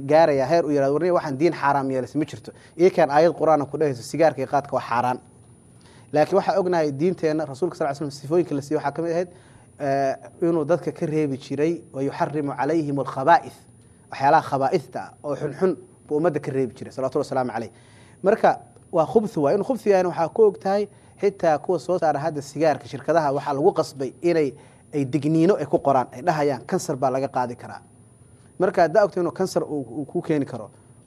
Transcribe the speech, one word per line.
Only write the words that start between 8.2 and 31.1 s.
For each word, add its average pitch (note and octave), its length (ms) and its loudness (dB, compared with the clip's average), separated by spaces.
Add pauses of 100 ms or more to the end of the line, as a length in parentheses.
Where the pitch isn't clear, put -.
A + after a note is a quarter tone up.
la C#3 80 -4
siiyey D3 160 -4
waxaa C#3+ 160 -4
ka E3 80 -6
mid E3+ 100 -4
ahayd, F3+ 160 -2 (520)
eh, C#3 340 0 (340)
inuu E3+ 160 0
dadka D3 280 -2
ka E3 140 -6
reebi D3+ 320 -2
jiray, D3+ 440 -4 (100)
"Wa C3+ 100 -6
yuharrimu C#3+ 560 -4
alayhim C#3+ 420 -2
al-khaba'ith." C3+ 580 2 (540)
Waxyaalaha C#3+ 380 4
khabaa'ithta C3+ 500 -2
ah F2+ 100 -12 (140)
oo D3 100 -4
xunxun D3+ 420 -2 (300)
buu D3 140 -2
ummadda D#3+ 200 0
ka C#3+ 120 -8
reebi C3 220 -2
jiray, - 180 -14
salawatullahi C3 340 -4
wasalaamu B2+ 300 -2
alayh. A2+ 140 -8 (520)
Marka, G3+ 380 2 (320)
waa D#3+ 140 2
khubthi G#3+ 340 0
waay. C#3+ 160 2
Inuu G3+ 100 -2
khubthi A3 240 -2
yahayna F#3 200 4
waxaa E3 180 -2
ku A3+ 180 2
og G3+ 140 2
tahay, G3+ 280 -2 (320)
Xitaa F#3 380 2
kuwa F3 200 -2
soo F3 200 -2
saara D3+ 220 0
hadda D3 220 -4
sigaarka, C#3+ 460 -2
shirkadaha D3+ 440 0
waxaa D3 200 -4
lagu C#3+ 200 4
qasbay C3+ 380 -4 (120)
inay, E3 260 2 (460)
ay C#3+ 100 -2
digniino D#3 520 2
ay D3 100 -4
ku D#3+ 120 0
qoraan, C3 340 2
ay B2 100 -14
dhahayaan, D3 440 0
"Kansar E3 300 -2
baa C3 140 0
laga C3+ 180 -2
qaadi B2 280 -4
karaa." - 240 -16 (760)
Marka F#3+ 240 2
haddaa E3+ 220 4
ogto F#3 160 -2
inuu E3+ 120 -2
kansar F#3 320 -2
uu, D3+ 160 -6 (180)
uu D3 60 -6
kuu E3 180 -6
keeni D3+ 240 0
karo, G#2+ 240 -12 (360)